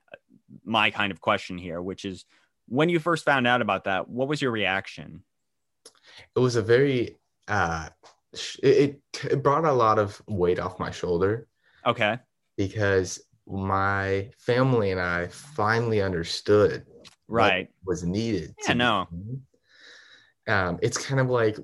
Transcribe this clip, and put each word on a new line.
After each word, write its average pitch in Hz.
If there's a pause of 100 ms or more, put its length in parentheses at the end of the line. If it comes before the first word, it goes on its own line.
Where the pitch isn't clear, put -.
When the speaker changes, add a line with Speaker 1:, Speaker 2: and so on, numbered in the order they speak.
(640)
Speaker 1:
my 110
kind 104
of 87
question 95
here, 85
which 92
is 95 (440)
when 147
you 170
first 165
found 135
out 123
about 101
that, 95
what 131
was 147
your 131
reaction? 95 (1120)
Speaker 2:
It -
was 123
a 110
very, 123 (300)
uh, 82 (460)
sh-, -
it, 139 (120)
it, -
it 135
brought 143
a 151
lot 110
of 104
weight 87
off 90
my 73
shoulder. 92 (360)
Speaker 1:
Okay. 117 (380)
Speaker 2:
Because 98 (260)
my 98
family 120
and 92
I 87
finally 110
understood 95 (400)
Speaker 1:
Right. 101 (140)
Speaker 2:
what 92
was 85
needed 95
Speaker 1:
Yeah, -
Speaker 2:
to -
be 120
Speaker 1:
no. 113
Speaker 2:
done. 107 (1040)
Um, 92
it's 123
kind 135
of 127
like 113